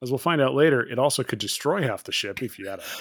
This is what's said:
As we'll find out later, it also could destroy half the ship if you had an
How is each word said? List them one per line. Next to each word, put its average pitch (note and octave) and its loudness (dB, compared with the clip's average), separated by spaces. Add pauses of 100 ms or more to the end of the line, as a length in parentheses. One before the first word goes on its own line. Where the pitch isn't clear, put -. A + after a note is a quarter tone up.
As B2 -4
we'll C3 0
find E3 2
out C3+ 4
later, C#3+ 6
it A#2+ -4
also C3+ 2
could - -4
destroy D3 -2
half A2 -2
the - -12
ship G2+ -4
if A#2 -8
you G2 -10
had G2 -8
an - -14 (160)